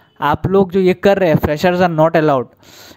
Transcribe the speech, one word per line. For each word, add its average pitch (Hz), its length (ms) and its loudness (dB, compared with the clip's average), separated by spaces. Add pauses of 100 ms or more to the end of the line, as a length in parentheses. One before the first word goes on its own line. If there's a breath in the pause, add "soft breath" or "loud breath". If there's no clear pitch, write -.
(200 soft breath)
आप 147 260 -4
लोग 190 260 0
जो 196 80 0
ये 180 140 2
कर 196 240 0
रहे 185 100 0
हैं, 151 80 2
freshers 175 420 -2
are 175 200 0
not 160 180 2
allowed, 156 300 0 (500 loud breath)